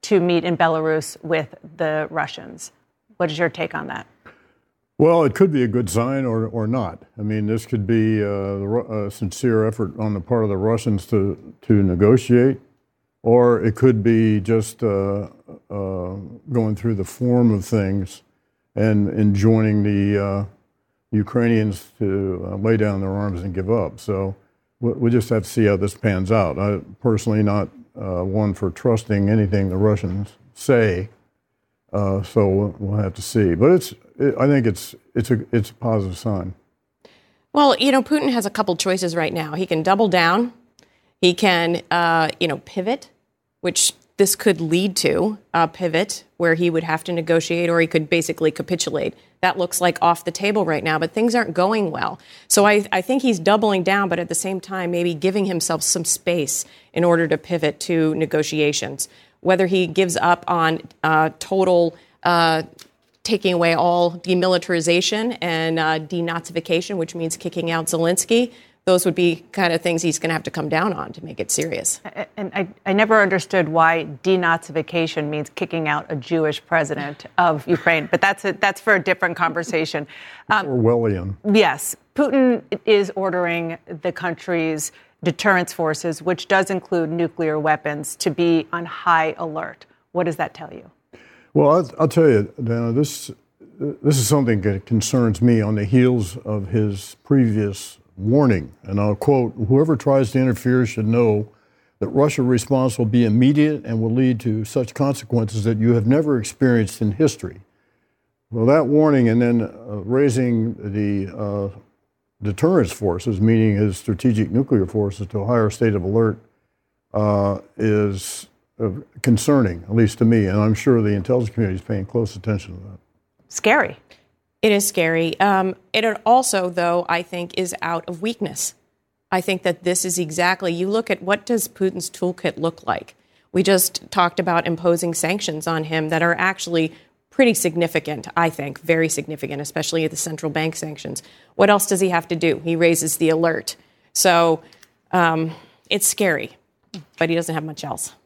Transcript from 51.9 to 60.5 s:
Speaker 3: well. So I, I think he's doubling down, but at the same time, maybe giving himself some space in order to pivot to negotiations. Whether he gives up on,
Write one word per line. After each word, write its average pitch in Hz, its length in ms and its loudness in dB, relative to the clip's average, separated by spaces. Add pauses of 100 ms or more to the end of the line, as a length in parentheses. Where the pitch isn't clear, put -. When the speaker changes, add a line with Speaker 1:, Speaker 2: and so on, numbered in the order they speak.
Speaker 3:
well. - 260 -6 (300)
So 202 180 4
I, 208 280 6
I 185 80 0
think 254 200 0
he's 226 180 2
doubling 202 440 2
down, 196 240 0
but 175 100 -2
at 175 120 -6
the 165 60 -4
same 190 260 -4
time, 185 300 -6
maybe 175 220 -2
giving 190 320 0
himself 165 380 -2
some 170 220 -2
space - 600 -2 (280)
in 165 100 0
order 170 240 4
to 156 100 0
pivot 156 440 -4
to 160 340 0
negotiations. 151 920 -2 (320)
Whether 185 260 2
he 180 180 2
gives 170 300 0
up 175 320 0
on, 160 340 0 (220)